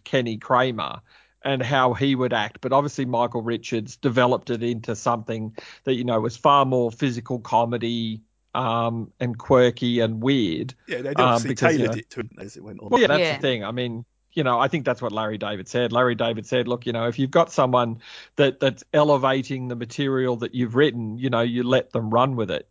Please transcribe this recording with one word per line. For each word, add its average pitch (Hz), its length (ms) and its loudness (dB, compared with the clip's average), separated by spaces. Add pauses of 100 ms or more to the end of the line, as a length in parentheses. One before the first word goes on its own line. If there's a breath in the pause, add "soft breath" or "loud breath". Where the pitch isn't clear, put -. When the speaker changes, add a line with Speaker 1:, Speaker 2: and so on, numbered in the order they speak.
Speaker 1:
Kenny 117 340 -2
Kramer, 123 640 0 (440 soft breath)
and 135 160 -2
how 127 320 2
he 135 220 0
would 123 180 0
act. 104 280 -4
But 127 120 -6
obviously 143 320 0
Michael 120 360 -2
Richards 117 560 -6
developed 123 520 2
it 117 140 -4
into 117 320 -4
something 110 600 -4 (280 loud breath)
that, 135 120 -2
you 120 80 -2
know, 120 180 0
was 110 160 -4
far 143 280 6
more 123 260 2
physical 120 480 -4
comedy, 113 800 -2 (340)
um, 117 640 -2
and 123 180 -4
quirky 123 600 2
and 110 220 0
weird. 120 520 0 (140)
Speaker 2:
Yeah, 123 140 -6
they 135 80 -8
Speaker 1:
Um, 143 80 -6
Speaker 2:
obviously 120 320 2
Speaker 1:
because, 147 240 2
you 151 60 2
Speaker 2:
tailored 117 160 0
Speaker 1:
know 113 40 -8
Speaker 2:
it - 120 -16
to - 100 -10
him 110 80 -12 (100)
as - 180 -16
it - 60 -18
went 101 180 -16
on. 104 80 -12
Speaker 1:
Well, 247 120 4
yeah, 202 60 6
that's 147 120 2
Speaker 3:
Yeah. 160 180 0
Speaker 1:
the 143 40 -16
thing. 123 220 0
I 101 80 -6
mean, 120 340 -6 (280)
you 156 100 -2
know, 123 160 2
I 135 80 4
think 135 180 -4
that's 123 160 -2
what 113 100 -4
Larry 107 260 -4
David 101 300 -8
said. 120 240 0
Larry 120 240 2
David 113 320 -2
said, 123 200 0
"Look, 120 200 -4
you 117 60 -2
know, 117 140 -2
if 120 120 -4
you've 131 100 0
got 170 220 2
someone 123 480 2 (380 loud breath)
that, 135 220 2
that's 131 240 0 (100)
elevating 135 760 2
the 123 80 -8
material 127 640 -2
that 113 180 -6
you've 120 200 -2
written, 117 440 2
you 131 100 -2
know, 117 120 2
you 120 220 0
let 123 280 0
them 113 180 -2
run 123 260 2
with 107 140 -2
it. 78 220 -6